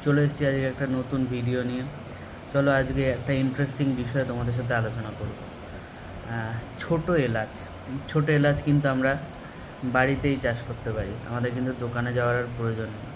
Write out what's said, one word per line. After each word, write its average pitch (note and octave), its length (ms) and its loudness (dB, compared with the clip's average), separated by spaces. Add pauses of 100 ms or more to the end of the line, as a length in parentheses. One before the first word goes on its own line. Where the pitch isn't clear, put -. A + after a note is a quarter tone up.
চলে C#3+ 200 6
এসেছি C#3+ 220 2
আজকে C3+ 220 2
একটা C3 220 -2
নতুন C3 360 0
ভিডিও B2 380 0
নিয়ে। B2 200 -2 (720)
চলো C#3 180 6
আজকে C3 380 2
একটা B2 240 0
ইন্টারেস্টিং C3+ 580 2
বিষয় B2+ 360 0
তোমাদের A#2+ 260 0
সাথে B2 200 0
আলোচনা A2+ 460 0
করব। G2+ 120 -4
আহ, - 1200 -8 (260)
ছোট E3 300 0
এলাচ। A#2 400 2 (580)
ছোট D3+ 220 2
এলাচ D3 340 4
কিন্তু C#3+ 260 4
আমরা C3 280 2 (680)
বাড়িতেই C3 560 4
চাষ A#2+ 160 0 (100)
করতে A#2 240 -4
পারি, G#2 180 -2 (200)
আমাদের A#2+ 220 0
কিন্তু B2+ 280 0
দোকানে A#2+ 340 -2
যাওয়ার A#2+ 220 4
আর B2 80 0 (140)
প্রয়োজন A2+ 260 0
নেই। G#2+ 320 -8